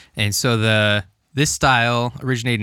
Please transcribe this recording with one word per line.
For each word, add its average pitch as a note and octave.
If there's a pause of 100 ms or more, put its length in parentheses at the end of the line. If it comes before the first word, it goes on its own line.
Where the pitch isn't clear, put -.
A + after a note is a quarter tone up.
(160)
And G#2
so A#2+
the, G#2+ (280)
this D3
style A#2+
originated A#2+